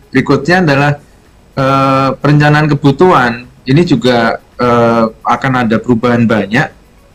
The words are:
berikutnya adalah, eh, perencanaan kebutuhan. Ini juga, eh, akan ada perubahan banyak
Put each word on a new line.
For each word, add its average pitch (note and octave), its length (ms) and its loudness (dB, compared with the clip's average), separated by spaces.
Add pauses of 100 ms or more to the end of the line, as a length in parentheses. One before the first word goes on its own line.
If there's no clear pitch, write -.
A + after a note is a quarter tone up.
(120)
berikutnya C#3 480 0
adalah, C#3+ 400 0 (560)
eh, C3+ 520 0 (120)
perencanaan D3+ 480 2
kebutuhan. C#3 800 0 (160)
Ini C#3 240 2
juga, A#2 480 0 (240)
eh, A#2 480 0
akan A#2+ 440 -4 (120)
ada A2 160 -2
perubahan A#2+ 480 0
banyak A2 400 -2 (460)